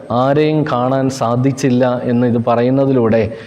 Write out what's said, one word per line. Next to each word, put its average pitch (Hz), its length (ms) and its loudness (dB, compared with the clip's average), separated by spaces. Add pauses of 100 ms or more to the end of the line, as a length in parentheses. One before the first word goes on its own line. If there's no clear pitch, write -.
(120)
ആരെയും 143 600 2
കാണാൻ 131 380 0
സാധിച്ചില്ല 127 920 0
എന്ന് 123 240 0
ഇത് 113 200 0
പറയുന്നതിലൂടെ 120 840 2 (140)